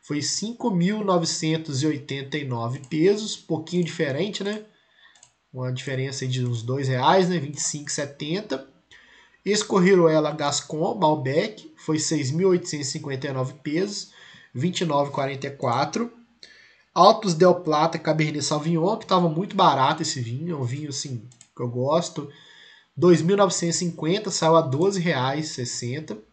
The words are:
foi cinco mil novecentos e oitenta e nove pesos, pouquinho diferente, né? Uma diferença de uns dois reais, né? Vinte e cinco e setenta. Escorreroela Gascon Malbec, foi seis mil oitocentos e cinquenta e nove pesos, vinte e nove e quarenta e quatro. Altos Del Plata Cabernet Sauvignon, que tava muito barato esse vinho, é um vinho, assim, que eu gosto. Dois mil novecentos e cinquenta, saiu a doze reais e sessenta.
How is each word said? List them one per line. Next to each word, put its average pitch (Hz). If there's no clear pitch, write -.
foi 147
cinco 233
mil 196
novecentos 160
e -
oitenta 135
e 143
nove 123
pesos, 202
pouquinho 165
diferente, 160
né? 214
Uma 127
diferença 131
de 127
uns 120
dois 131
reais, 156
né? 180
Vinte 143
e -
cinco 147
e -
setenta. 156
Escorreroela 180
Gascon 151
Malbec, 156
foi 156
seis 147
mil 180
oitocentos 165
e -
cinquenta 147
e 139
nove 131
pesos, 185
vinte 170
e 185
nove 143
e -
quarenta 135
e 135
quatro. 147
Altos 208
Del 175
Plata 160
Cabernet 151
Sauvignon, 160
que -
tava 180
muito 170
barato 156
esse 151
vinho, 143
é -
um 131
vinho, 143
assim, 131
que -
eu 123
gosto. 143
Dois 160
mil 185
novecentos 175
e -
cinquenta, 180
saiu 165
a 160
doze 160
reais 151
e 151
sessenta. 123